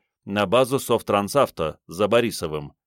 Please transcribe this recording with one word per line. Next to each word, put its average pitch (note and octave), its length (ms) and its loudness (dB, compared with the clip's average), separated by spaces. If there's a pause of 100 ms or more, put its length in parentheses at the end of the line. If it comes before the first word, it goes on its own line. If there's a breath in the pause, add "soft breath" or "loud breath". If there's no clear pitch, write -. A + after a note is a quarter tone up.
(240)
на G2+ 220 -2
базу B2 340 2
Софтрансавто G#2 1080 -2
за F#2 200 0
Борисовым. F2+ 680 -2 (140)